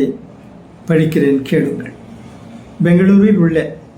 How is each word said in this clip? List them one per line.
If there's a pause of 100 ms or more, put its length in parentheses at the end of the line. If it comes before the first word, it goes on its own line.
(880)
படிக்கிறேன்,
கேளுங்கள். (920)
பெங்களூரில்
உள்ள (380)